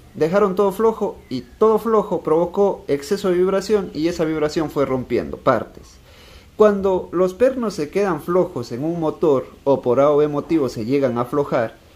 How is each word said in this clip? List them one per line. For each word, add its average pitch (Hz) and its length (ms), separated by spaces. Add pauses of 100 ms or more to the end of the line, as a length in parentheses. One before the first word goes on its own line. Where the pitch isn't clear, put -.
(160)
Dejaron 185 400
todo 196 160
flojo 220 480 (100)
y 127 120
todo 214 360
flojo 208 460
provocó 175 640
exceso 185 420
de 175 80
vibración 190 560
y 151 140
esa 170 180
vibración 156 460
fue 139 160
rompiendo 117 500
partes. - 460 (720)
Cuando 196 560
los 185 240
pernos 240 400
se 147 140
quedan 190 340
flojos 175 480
en 123 120
un 170 160
motor 151 460 (180)
o 135 200
por 120 160
A 143 100
o 147 80
B 151 100
motivo 147 420
se 117 160
llegan 127 340
a - 20
aflojar, 139 540 (200)